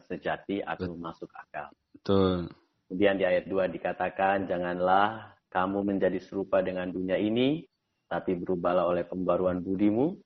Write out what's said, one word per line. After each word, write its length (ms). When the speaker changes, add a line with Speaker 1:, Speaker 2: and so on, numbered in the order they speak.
Speaker 1:
sejati 560
atau 320
Speaker 2:
Bet-, 80
Speaker 1:
masuk 300
akal. 420
Speaker 2:
betul. 640
Speaker 1:
Kemudian 320
di 80
ayat 200
dua 200
dikatakan, 800
"Janganlah 880
kamu 380
menjadi 320
serupa 420
dengan 280
dunia 280
ini, 480
tapi 280
berubahlah 520
oleh 200
pembaruan 560
budimu 640